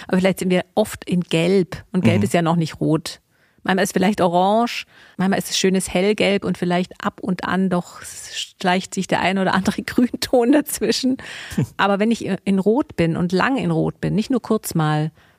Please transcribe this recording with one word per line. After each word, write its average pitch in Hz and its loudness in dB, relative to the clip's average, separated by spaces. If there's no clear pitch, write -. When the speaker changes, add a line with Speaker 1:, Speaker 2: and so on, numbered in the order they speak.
Speaker 1:
aber 185 2
vielleicht 185 2
sind 185 -2
wir 180 2
oft - -2
in 180 0
Gelb 175 0
und 185 0
Gelb - 4
Speaker 2:
Mhm. 101 2
Speaker 1:
ist - -2
ja 170 4
noch 170 2
nicht 165 -2
rot. 156 -2
Manchmal 185 0
ist 202 -4
vielleicht 190 2
orange, 185 2
manchmal 190 0
ist - -6
es - -4
schönes 190 0
Hellgelb 196 2
und 185 -2
vielleicht 175 -2
ab - -6
und 185 -4
an 185 0
doch 180 -4
schleicht - -4
sich 190 -4
der - 0
ein 190 2
oder 190 0
andere 190 0
<laughs> - -6
Grünton 240 2
dazwischen. 262 0
Speaker 2:
<laughs> - -4
Speaker 1:
Aber 202 2
wenn 220 2
ich - -4
in 196 -2
Rot 220 0
bin 165 2
und 170 -2
lang 196 2
in 175 -2
Rot 160 -2
bin, 156 -2
nicht 214 -2
nur 254 0
kurz - -2
mal, 151 0